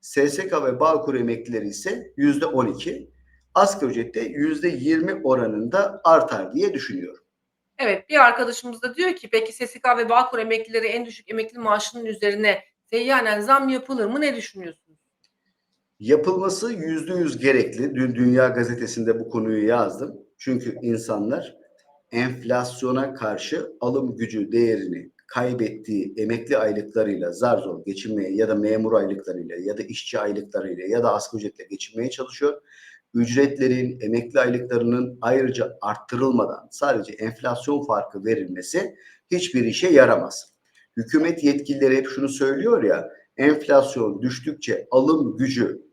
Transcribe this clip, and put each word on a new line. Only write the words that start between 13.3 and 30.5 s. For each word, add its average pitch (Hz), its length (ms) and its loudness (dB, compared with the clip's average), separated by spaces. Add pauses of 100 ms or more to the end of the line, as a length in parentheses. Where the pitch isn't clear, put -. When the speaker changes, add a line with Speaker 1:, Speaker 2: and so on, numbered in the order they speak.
Speaker 2:
zam 269 280 4
yapılır 254 380 -2
mı? 247 140 -2
Ne 285 160 0
düşünüyorsunuz?" 175 600 -14 (1000)
Speaker 1:
Yapılması 185 760 2
yüzde 160 400 -6
yüz 156 260 -2
gerekli. 131 560 2
Dün 127 200 0
Dünya 123 340 6
Gazetesi'nde 117 720 -2
bu 113 100 -10
konuyu 110 360 0
yazdım. 117 540 -2 (180)
Çünkü 123 440 -4
insanlar 113 760 -4 (560)
enflasyona 127 1000 -2
karşı - 680 -6
alım 127 360 -2
gücü 110 360 -6
değerini 101 580 0 (160)
kaybettiği 110 880 -4
emekli 117 420 -2
aylıklarıyla 104 720 -2
zar 120 260 2
zor 90 260 -8
geçinmeye 98 500 -6
ya 107 140 2
da 107 60 2
memur 110 380 0
aylıklarıyla 92 640 -2
ya 101 220 -6
da 113 40 -8
işçi - 360 -8
aylıklarıyla 98 680 -6